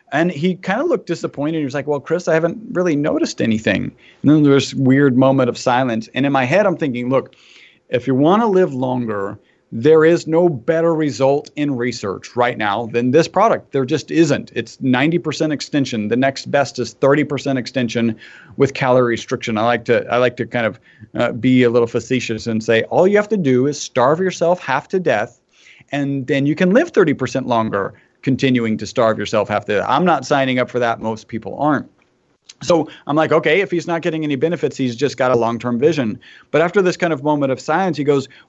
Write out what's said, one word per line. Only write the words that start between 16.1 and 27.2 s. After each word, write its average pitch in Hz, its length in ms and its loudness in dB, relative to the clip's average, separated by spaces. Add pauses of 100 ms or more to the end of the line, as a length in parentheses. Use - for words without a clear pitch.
next 131 360 -2
best 139 260 -2
is 117 160 -6
thirty 143 300 2
percent 135 340 -4
extension 117 580 -2 (400)
with 135 200 0
calorie 127 340 2
restriction." 113 480 -4
I 107 80 0
like 117 200 0
to, 113 280 2
I 120 40 2
like 123 200 0
to 117 80 -4
kind 117 220 -2
of, - 120 -8 (360)
uh, 120 160 0
be 127 320 4
a 117 80 4
little 117 160 2
facetious 117 580 -4
and 110 180 -2
say, 113 280 2
"All 156 160 4
you 208 100 2
have 208 120 0
to 220 80 0
do 131 280 2
is 147 160 -4
starve 139 380 0
yourself 180 400 0
half 139 300 -4
to 190 100 -2
death, 123 420 -2 (500)
and 139 360 -4
then 139 180 0
you 151 80 0
can 180 180 2
live 320 200 2
thirty 160 240 4
percent 127 320 -4